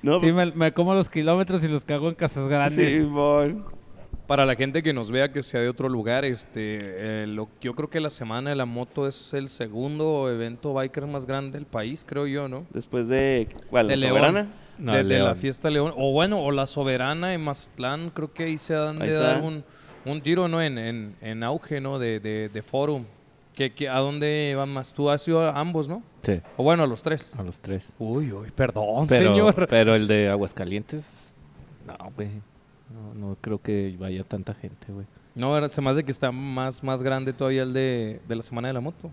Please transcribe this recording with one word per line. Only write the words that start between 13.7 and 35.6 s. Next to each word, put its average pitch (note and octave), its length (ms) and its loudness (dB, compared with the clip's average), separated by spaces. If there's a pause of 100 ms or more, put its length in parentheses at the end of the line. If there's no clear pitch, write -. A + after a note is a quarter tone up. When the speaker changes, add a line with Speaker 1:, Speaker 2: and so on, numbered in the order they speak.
Speaker 1:
¿cuál? A#2 160 6
¿La G#2 60 2
Speaker 3:
De C3+ 40 4
León. C3 220 4
Speaker 1:
Soberana? F#3+ 300 4 (300)
Speaker 4:
No, B2+ 140 -2
Speaker 3:
de, C3 60 6
Speaker 4:
de C3 60 4
Speaker 3:
de C3 160 4
la - 40 4
Speaker 4:
León. F#2 140 2
Speaker 3:
Fiesta C3 320 -2
León. D3+ 260 2
O C3+ 160 2
bueno, F#3+ 260 4
o C#3+ 120 0
la C3+ 160 2
Soberana C#3 680 0
en E3+ 80 -2
Mazatlán, D3 720 -6
creo D#3 200 -6
que - 140 -6
ahí D#3+ 140 -2
se - 160 -4
dan D3+ 260 -2
Speaker 1:
Ahí D#3 80 0
Speaker 3:
de D#3 60 2
Speaker 1:
se D#3 60 2
Speaker 3:
dar D3+ 200 4
Speaker 1:
da. D#3 60 -2
Speaker 3:
un, D3+ 180 -6 (400)
un D3 160 -4
tiro, E3+ 280 2
¿no? E3 140 0
En, C#3 160 -2
en, A2+ 420 -6
en A2+ 220 -8
auge, C#3+ 380 -4
¿no? C3+ 180 -4
De, A2+ 220 0
de, G#2+ 280 -4
de G#2+ 140 -8
Forum. C#3 420 -2 (520)
¿Qué, C3+ 160 0
qué, C#3+ 160 -6
a C3 100 0
dónde D3 580 0
van C#3 140 -2
más? C3+ 220 -8
Tú D3 180 0
has C#3+ 180 0
ido E3 120 4
a D3+ 200 2
ambos, D#3+ 280 -2
¿no? G3+ 140 -8 (200)
Speaker 4:
Sí. F#2+ 180 2 (160)
Speaker 3:
O C3 80 0
bueno, E3 180 6
a D3 60 4
los A2+ 140 -4
tres. - 360 -4
Speaker 4:
A G#2+ 60 -6
los F2 160 -12
tres. F#2+ 400 -8
Speaker 3:
Uy, A#2+ 320 -4
uy, G#2 180 -12
perdón, A2+ 560 0
Speaker 4:
Pero, B2+ 240 6
Speaker 3:
señor. G3+ 400 6
Speaker 4:
pero A2+ 240 8
el G#2+ 140 4
de G#2 200 6
Aguascalientes, G2+ 1040 -6 (540)
no, - 300 -16
güey. G#2 120 -6 (640)
No, A2 220 -14 (140)
no G2 120 -6
creo G#2 200 -4
que G2 380 -2
vaya F#2 260 -6
tanta G#2 300 -8
gente, - 380 -16
güey. G2 140 -12 (300)
Speaker 3:
No, C3 200 0
era, D3 120 0